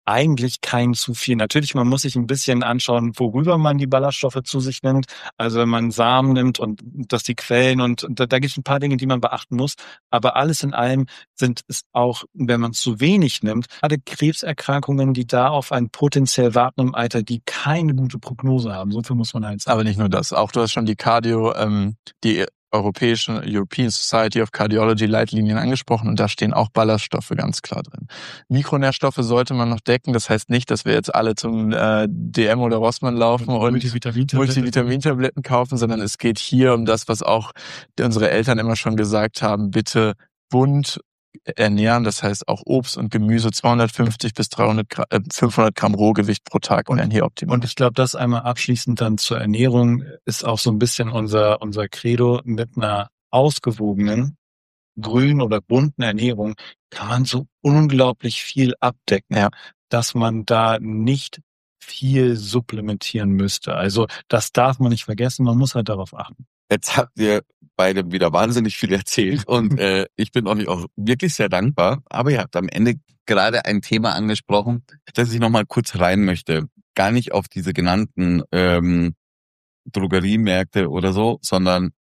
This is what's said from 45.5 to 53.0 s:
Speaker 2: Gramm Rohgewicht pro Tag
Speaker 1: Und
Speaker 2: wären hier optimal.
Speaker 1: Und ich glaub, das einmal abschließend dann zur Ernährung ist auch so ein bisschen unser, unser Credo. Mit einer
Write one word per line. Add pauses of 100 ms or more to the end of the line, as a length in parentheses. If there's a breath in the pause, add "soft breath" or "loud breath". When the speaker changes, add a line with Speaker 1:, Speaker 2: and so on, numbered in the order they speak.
Speaker 2:
Gramm
Rohgewicht
pro
Tag
Speaker 1:
Und
Speaker 2:
wären
hier
optimal.
Speaker 1:
Und
ich
glaub,
das
einmal
abschließend
dann
zur
Ernährung (220)
ist
auch
so
ein
bisschen
unser,
unser
Credo.
Mit
einer (220)